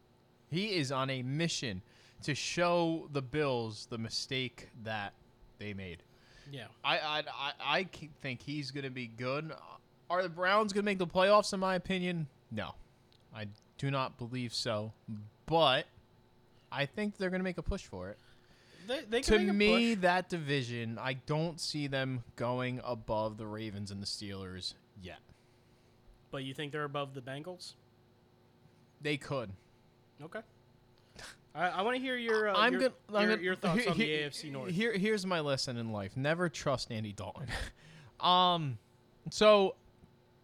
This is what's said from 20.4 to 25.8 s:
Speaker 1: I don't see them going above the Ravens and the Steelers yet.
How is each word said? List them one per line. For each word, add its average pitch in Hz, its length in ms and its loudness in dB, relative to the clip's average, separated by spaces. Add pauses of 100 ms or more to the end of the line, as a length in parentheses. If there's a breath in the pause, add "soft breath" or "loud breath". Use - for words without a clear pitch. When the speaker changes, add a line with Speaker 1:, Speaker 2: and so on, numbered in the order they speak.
Speaker 1:
I 127 160 -2
don't 151 460 -2
see 147 260 -4
them 131 380 -2 (120)
going 123 460 -2
above 110 540 -2
the 110 100 -10
Ravens 107 440 -6
and 101 100 -8
the 98 60 -8
Steelers 95 640 -8 (300)
yet. 85 160 -14 (1120 soft breath)